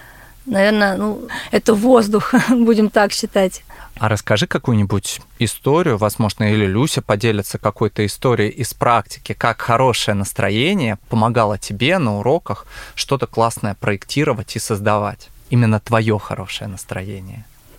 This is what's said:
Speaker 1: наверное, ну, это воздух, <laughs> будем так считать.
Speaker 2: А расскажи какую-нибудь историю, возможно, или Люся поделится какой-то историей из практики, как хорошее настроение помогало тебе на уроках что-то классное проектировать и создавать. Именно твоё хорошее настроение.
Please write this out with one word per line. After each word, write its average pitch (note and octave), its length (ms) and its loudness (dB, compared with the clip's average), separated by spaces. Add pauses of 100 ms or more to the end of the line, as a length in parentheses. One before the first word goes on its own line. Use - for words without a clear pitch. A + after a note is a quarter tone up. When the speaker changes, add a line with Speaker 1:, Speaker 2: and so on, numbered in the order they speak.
(460)
Speaker 1:
наверное, G3+ 500 2
ну, G#3 320 -6 (220)
это A3 240 2
воздух, G#3+ 580 4 (100)
<laughs> - 60 -2
будем A3+ 420 4
так G#3 220 2
считать. G3 500 -2 (380)
Speaker 2:
А A2 80 2
расскажи G#2+ 380 0
какую-нибудь G#2+ 760 0 (200)
историю, C3+ 580 0
возможно, G#2+ 540 0
или G#2+ 140 2
Люся A#2 360 0
поделится G#2 560 0
какой-то G#2+ 480 -2
историей G#2+ 440 0
из - 240 -8
практики, - 600 -2
как - 260 -2
хорошее A#2 560 2
настроение A2 840 0 (100)
помогало A2 500 0
тебе C3 400 -2
на G#2+ 200 0
уроках B2+ 480 -2 (280)
что-то - 320 -4
классное A2+ 480 -2
проектировать A2 840 -4
и A2+ 40 -8
создавать. G#2 680 -2 (220)
Именно A2 300 4
твоё A2 380 0
хорошее - 500 -10
настроение. G2 760 -12 (340)